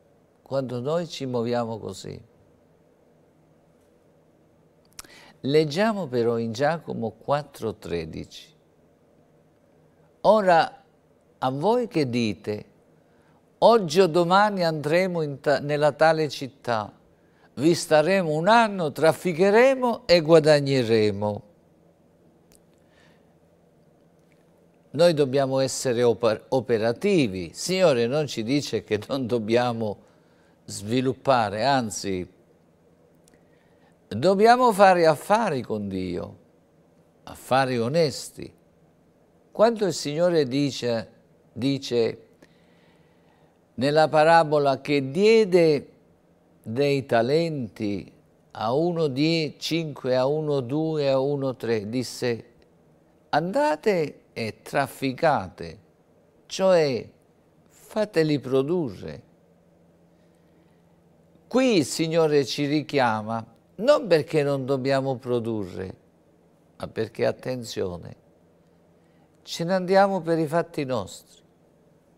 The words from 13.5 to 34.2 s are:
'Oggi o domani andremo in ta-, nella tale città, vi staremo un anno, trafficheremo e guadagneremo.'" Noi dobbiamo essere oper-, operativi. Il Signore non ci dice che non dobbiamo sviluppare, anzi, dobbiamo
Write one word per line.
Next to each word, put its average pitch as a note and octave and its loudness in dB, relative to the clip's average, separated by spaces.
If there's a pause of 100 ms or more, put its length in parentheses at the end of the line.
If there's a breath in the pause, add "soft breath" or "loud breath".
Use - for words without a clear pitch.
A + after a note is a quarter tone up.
'Oggi F#3 4
o G3 6
domani F3+ 2
andremo E3 0
in C#3+ -6
ta-, C#3+ 2
nella D3 0
tale D#3 2
città, A#2 -6 (640 soft breath)
vi D#3 2
staremo D#3+ 2
un D#3 -2
anno, G3+ 2
trafficheremo G3+ 2
e F3 4
guadagneremo.'" B2+ 2 (3500 soft breath)
Noi E3+ 4
dobbiamo C3+ 0
essere B2 -2
oper-, A2 0
operativi. A#2 0
Il D2+ -18
Signore E3 0
non C#3+ -2
ci A#2 -8
dice A#2+ -2
che G#2 -2
non C3+ -4
dobbiamo A2+ -2 (680 soft breath)
sviluppare, A2+ 0
anzi, G#2 -4 (1800 soft breath)
dobbiamo G#3+ 4